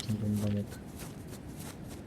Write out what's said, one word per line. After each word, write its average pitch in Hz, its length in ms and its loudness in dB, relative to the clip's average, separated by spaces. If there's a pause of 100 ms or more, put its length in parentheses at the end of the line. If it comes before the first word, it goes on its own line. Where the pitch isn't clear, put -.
ten 107 100 4
bębenek. 104 500 4 (1400)